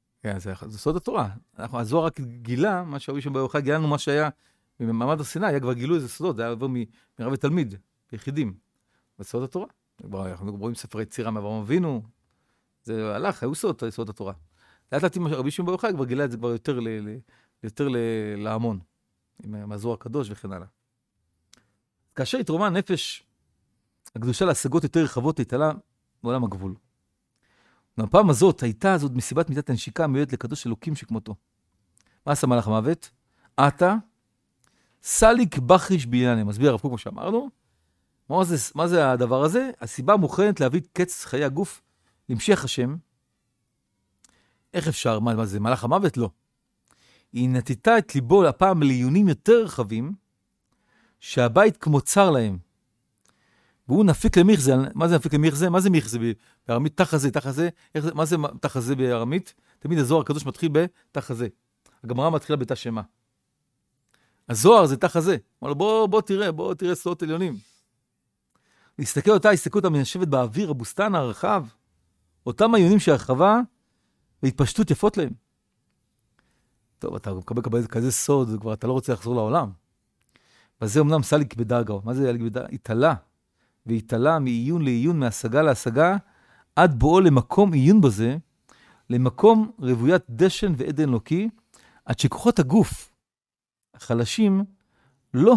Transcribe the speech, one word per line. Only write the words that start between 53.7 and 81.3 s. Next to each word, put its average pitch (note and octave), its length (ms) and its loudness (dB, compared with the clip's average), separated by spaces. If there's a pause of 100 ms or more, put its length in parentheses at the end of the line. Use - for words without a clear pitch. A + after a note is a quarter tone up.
והוא G3 180 4
נפיק F#3+ 320 2
למיכזה. F3 380 6 (200)
מה E3 120 2
זה E3+ 80 4
נפיק D3+ 180 0
למיכזה? D#3 360 2
מה F3 100 2
זה F#3+ 100 2
מיכזה A#2+ 300 0
ב-, A#2 120 -2 (360)
בארמית? B2 300 -2
תחזה, C#3+ 340 0
תחזה. C#3 380 -2 (260)
איך D3+ 80 -4
זה, D#3 100 -4
מה D3+ 120 -2
זה D#3+ 120 0 (240)
תחזה C3 340 -4
בארמית? B2+ 580 -2 (260)
תמיד D#3 200 -2
הזוהר D3 220 2
הקדוש D3 240 -4
מתחיל C#3+ 260 -4
בתחזה. C#3+ 760 -4 (560)
הגמרא B2 260 -2
מתחילה D3+ 280 -2
בתא B2+ 180 -4
שמה. A2+ 260 -8 (1500)
הזוהר E3 360 8
זה C3+ 120 0
תחזה. E3+ 400 0 (260)
אמר C3+ 60 -8
לו, C#3+ 60 -4
"בוא, G#3+ 300 2
בוא G3+ 160 2
תראה, G3 300 -2
בוא F3 220 -6
תראה F3 220 -4
סודות F3 280 -6
עליונים." D#3+ 340 -4 (1400)
להסתכל C#3+ 320 0
אותה G#3 180 6
הסתכלות G3 360 0
המיישבת E3 420 0
באוויר, C3+ 420 -2
הבוסתן E3 460 -4
הרחב, D#3 500 -2 (800)
אותם A3 300 2
העיונים G3 240 8
שהרחבה E3 600 4 (840)
והתפשטות C#3+ 480 2
יפות G#3 260 2
להם. E3 140 -2 (1700)
טוב, F2 160 -8
אתה - 180 -8
מקבל, F#2+ 260 -6
מקבל A#2 280 -2
כזה A#2 240 -2
סוד, A#2+ 500 0
כבר A2 120 -6
אתה A2 140 -6
לא B2+ 60 0
רוצה C3 200 -2
לחזור A#2 220 -4
לעולם. A2+ 360 0 (1120)
וזה A2+ 200 2
אמנם D3 220 2
סליק D3 320 0